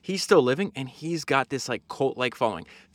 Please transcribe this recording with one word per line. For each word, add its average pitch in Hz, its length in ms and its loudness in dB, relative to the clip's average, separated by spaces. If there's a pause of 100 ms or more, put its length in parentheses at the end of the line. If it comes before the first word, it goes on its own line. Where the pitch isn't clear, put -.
He's 185 220 -4
still 185 180 6
living, 135 360 2
and 131 120 -6
he's 156 360 -6
got 135 240 0
this, 135 200 -6
like, 117 200 -4
cult-like 127 480 -2
following. 98 280 0 (300)